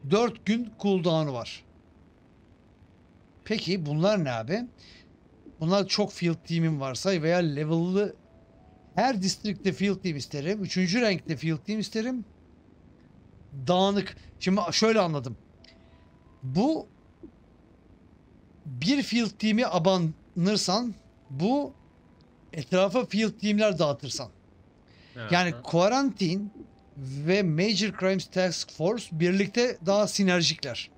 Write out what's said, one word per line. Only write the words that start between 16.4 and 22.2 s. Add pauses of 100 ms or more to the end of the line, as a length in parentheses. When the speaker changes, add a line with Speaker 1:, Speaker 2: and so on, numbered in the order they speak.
Speaker 1:
Bu (1800)
bir
field (100)
team'i
abanırsan (340)
bu (800)